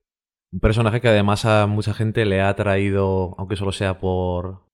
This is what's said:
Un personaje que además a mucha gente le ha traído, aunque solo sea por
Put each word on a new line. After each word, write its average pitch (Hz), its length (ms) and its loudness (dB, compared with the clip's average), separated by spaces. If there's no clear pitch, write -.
Un 92 100 -8
personaje 110 380 2
que 123 80 0
además 104 380 2
a 107 220 4
mucha 104 260 -2
gente 110 320 -2
le 95 160 2
ha 98 140 2
traído, 98 840 0
aunque 95 180 -6
solo 98 160 -4
sea 95 280 -4
por 92 640 -4